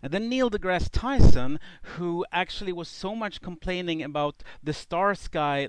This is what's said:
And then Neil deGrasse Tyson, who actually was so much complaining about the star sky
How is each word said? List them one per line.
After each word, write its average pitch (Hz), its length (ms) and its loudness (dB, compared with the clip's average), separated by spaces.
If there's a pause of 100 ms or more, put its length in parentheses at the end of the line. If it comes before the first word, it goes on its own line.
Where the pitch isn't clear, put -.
And 135 80 -8
then 214 200 -4
Neil 254 180 0
deGrasse 185 420 -2
Tyson, 190 720 8 (220)
who 175 500 -6
actually 185 400 -4
was 170 160 -10
so 190 260 -10
much 220 280 -10
complaining 175 600 -6
about 147 400 -4 (200)
the 151 100 -6
star 190 420 -2
sky 143 540 -4